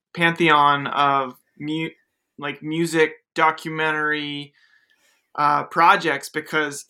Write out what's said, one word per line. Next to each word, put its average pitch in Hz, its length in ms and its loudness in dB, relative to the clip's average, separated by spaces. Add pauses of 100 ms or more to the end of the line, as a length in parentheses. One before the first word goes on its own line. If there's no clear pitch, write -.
(140)
pantheon 151 720 2
of 139 480 0 (220)
mu-, 156 320 -6 (480)
like 143 240 -10
music 156 500 0 (220)
documentary, 151 1160 -2 (840)
uh, 147 300 0
projects, 165 640 2
because 151 600 -4